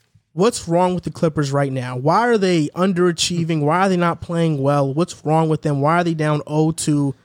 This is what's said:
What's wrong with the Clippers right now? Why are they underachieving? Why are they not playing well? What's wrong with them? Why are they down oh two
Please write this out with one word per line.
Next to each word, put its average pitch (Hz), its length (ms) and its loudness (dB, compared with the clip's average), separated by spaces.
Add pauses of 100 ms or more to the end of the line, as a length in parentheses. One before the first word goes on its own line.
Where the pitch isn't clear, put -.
(340)
What's 202 340 -2
wrong 180 280 2
with 170 80 -6
the 165 80 -8
Clippers 151 400 -2
right 139 200 0
now? 127 260 -6
Why 151 220 2 (100)
are 233 80 4
they 180 320 2
underachieving? 170 920 0
Why 151 200 2
are 196 80 2
they 185 80 2
not 175 240 0
playing 165 400 -2
well? 139 320 2
What's 170 320 -4
wrong 160 240 2
with 156 120 0
them? 143 200 -2
Why 160 180 2
are 175 60 0
they 165 80 0
down 151 340 0
oh 156 240 2
two 147 420 -2 (120)